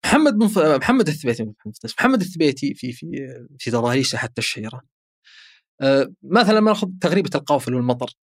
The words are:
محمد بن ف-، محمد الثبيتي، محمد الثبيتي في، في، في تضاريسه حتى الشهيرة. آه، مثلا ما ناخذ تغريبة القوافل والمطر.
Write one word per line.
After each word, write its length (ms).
محمد 340
بن 100
ف-، 100
محمد 500
الثبيتي، 440
محمد 220
الثبيتي 540
في، 180
في، 140
في 120
تضاريسه 480
حتى 220
الشهيرة. 420
آه، 320
مثلا 380
ما 100
ناخذ 180
تغريبة 340
القوافل 400
والمطر. 400